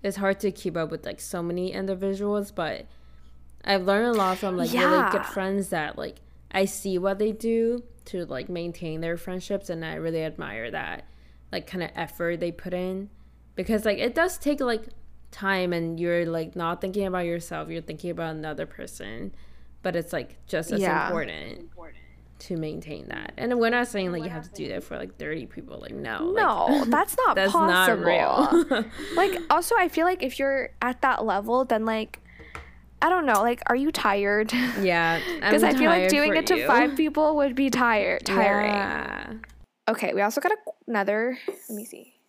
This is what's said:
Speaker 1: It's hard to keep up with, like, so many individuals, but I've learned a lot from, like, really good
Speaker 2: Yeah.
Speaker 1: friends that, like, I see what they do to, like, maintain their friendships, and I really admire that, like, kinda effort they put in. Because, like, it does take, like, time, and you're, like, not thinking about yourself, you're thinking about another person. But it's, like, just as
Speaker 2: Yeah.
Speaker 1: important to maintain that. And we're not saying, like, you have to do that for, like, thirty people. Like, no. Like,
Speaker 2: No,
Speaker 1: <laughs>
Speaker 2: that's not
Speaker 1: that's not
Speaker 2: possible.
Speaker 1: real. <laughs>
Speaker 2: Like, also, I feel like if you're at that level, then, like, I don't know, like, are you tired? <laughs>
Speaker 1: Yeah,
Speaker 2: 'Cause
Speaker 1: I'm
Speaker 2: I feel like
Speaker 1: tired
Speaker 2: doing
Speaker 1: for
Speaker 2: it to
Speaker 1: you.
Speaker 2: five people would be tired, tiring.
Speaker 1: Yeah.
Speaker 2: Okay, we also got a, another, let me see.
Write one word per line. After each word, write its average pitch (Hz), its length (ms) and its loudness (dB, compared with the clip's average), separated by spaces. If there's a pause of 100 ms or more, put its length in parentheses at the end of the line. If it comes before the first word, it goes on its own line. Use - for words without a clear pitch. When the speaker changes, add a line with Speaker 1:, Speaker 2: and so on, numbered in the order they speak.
Speaker 1:
It's 190 140 -2
hard 196 240 2
to 202 100 2
keep 175 240 -6
up 160 160 -2
with, 160 140 -8
like, - 160 -10
so 175 220 -6
many 180 280 -2
individuals, 196 800 -2
but 156 360 -6 (760)
I've 196 200 2
learned 202 220 4
a 240 60 2
lot 190 260 2
from, 185 180 -2
like, - 160 0
really - 300 4
good 196 120 2
Speaker 2:
Yeah. - 100 0
Speaker 1:
friends 196 440 -2
that, 160 280 -4
like, - 240 -10 (300)
I 190 140 2
see 190 320 -4
what 190 220 0
they 214 140 2
do 226 500 0 (220)
to, 180 200 -8
like, 131 240 -8
maintain 170 520 -6
their 165 160 -2
friendships, 185 520 -6
and 165 160 -6
I 160 100 -6
really 160 280 -2
admire 143 480 -6
that, - 340 -8 (460)
like, 180 160 -8
kinda 175 320 -8
effort 170 400 -4
they 175 120 -4
put 175 220 -8
in. 185 360 -6 (460)
Because, 208 300 0
like, 214 140 2
it 240 160 0
does 349 240 2
take, 285 220 0
like, 226 280 -2 (420)
time, 185 420 0
and 165 260 -2
you're, 170 260 2
like, 165 300 -4
not 175 260 -2
thinking 196 260 -2
about 180 180 -2
yourself, 165 440 -6
you're 165 120 -8
thinking 165 300 -10
about 165 240 -6
another 156 320 -6
person. - 680 -12 (500)
But 180 120 -2
it's, 170 180 -4
like, 135 240 -6 (100)
just 165 260 -4
as 208 60 2
Speaker 2:
Yeah. 190 80 2
Speaker 1:
important 151 840 -2 (680)
to - 180 -8
maintain 156 520 -8
that. - 280 -10
And 247 220 0
we're 226 120 6
not 240 160 0
saying, 190 260 -2
like, 165 100 -4
you 160 80 -6
have 160 140 -10
to 175 80 -20
do - 160 -10
that - 140 -6
for, - 140 -10
like, - 200 -12
thirty 156 300 -6
people. - 320 -14
Like, - 140 -12
no. 143 400 -2
Like, - 20 0
Speaker 2:
No, 302 320 4
Speaker 1:
<laughs> 269 220 4
Speaker 2:
that's 302 260 2 (100)
not - 100 4
Speaker 1:
that's 196 240 4
not 320 180 6 (200)
Speaker 2:
possible. - 20 -2
Speaker 1:
real. - 720 4
<laughs> 233 160 2 (300)
Speaker 2:
Like, 359 340 2
also, 339 280 4
I 359 120 4
feel 320 160 2
like 359 180 2
if 240 160 -4
you're 269 300 0 (120)
at 247 200 -2
that 262 240 2
level, 220 400 2
then, 220 200 2
like, 220 340 -4 (840)
I 320 80 6
don't 359 160 4
know, 214 160 6
like, 240 260 2
are 233 80 4
you 277 160 2
tired? 208 680 2
<laughs> 247 60 2 (120)
Speaker 1:
Yeah, 170 440 2 (300)
Speaker 2:
'Cause - 20 6 (100)
Speaker 1:
I'm - 20 6
Speaker 2:
I - 120 6
feel - 160 6
like 359 100 6
Speaker 1:
tired 370 60 4
Speaker 2:
doing 294 180 4
Speaker 1:
for 311 100 4
Speaker 2:
it 320 120 2
to 359 100 4
Speaker 1:
you. - 20 2
Speaker 2:
five 247 360 6
people 302 420 4
would 277 180 2
be 269 140 4
tired, 220 560 2
tiring. 196 120 2
Speaker 1:
Yeah. 202 960 0 (560)
Speaker 2:
Okay, 226 240 0
we 196 80 2
also 214 200 2
got 359 120 2
a, 427 40 -2 (300)
another, 220 500 0 (320)
let 220 60 -6
me 208 100 -8
see. - 280 -20 (160)